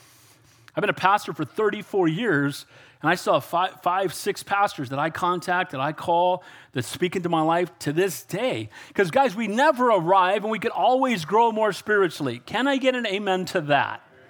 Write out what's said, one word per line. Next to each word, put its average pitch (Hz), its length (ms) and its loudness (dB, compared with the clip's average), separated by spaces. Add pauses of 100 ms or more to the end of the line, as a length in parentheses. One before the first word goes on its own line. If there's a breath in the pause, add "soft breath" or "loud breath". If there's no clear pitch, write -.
(760 soft breath)
I've 208 60 -6
been 202 100 0
a - 20 2
pastor 196 400 0
for 156 120 -6
thirty-four 208 640 0
years, 156 580 0 (340 loud breath)
and 151 80 -2
I 175 60 4
still 190 200 0
have 147 100 2
five, 185 360 -4
five, 185 320 0
six - 300 -6
pastors 202 460 -2
that 135 100 -6
I 156 120 0
contact, 180 600 -2
that 135 100 -6
I 147 120 -2
call, 175 500 0 (300 loud breath)
that 127 120 -4
speak - 300 -4
into 175 140 -4
my 165 140 0
life 165 280 0 (100)
to 147 120 -4
this 175 320 -2
day. 175 460 -6 (220 loud breath)
'Cause, 180 200 0
guys, 247 240 2
we 233 100 -4
never 247 440 2
arrive, 190 520 4
and 214 80 -4
we 220 80 -2
could 220 140 -4
always 247 520 2
grow 226 280 4
more 214 200 0
spiritually. 160 720 0
Can 233 220 -2
I 277 100 2
get 254 200 2
an 240 100 -4
amen 190 400 -2
to 185 140 -2
that? 135 400 0 (300 loud breath)